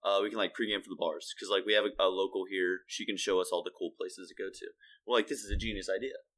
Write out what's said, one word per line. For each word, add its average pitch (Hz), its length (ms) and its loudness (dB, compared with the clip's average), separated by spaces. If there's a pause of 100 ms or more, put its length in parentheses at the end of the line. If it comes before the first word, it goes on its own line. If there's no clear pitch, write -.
Uh, 98 180 6
we 107 60 2
can, 113 100 -4
like, 95 160 2
pregame 104 300 0
for 95 60 -12
the 90 60 -8
bars, 82 440 -4
'cause, 107 80 -8
like, 95 160 4
we 104 80 4
have 104 140 6
a, 101 120 0
a 95 100 6
local 95 360 0
here. 92 420 0
She - 200 -8
can 104 100 -2
show 92 240 2
us 90 100 0
all 87 140 0
the 90 120 -8
cool 87 220 -4
places 90 300 -8
to 87 120 -18
go 95 100 -6
to." - 160 -14 (400)
We're 120 100 2
like, 110 120 4
"This 135 140 -4
is 101 80 -8
a 104 60 0
genius 104 320 -4
idea." 107 260 -2 (240)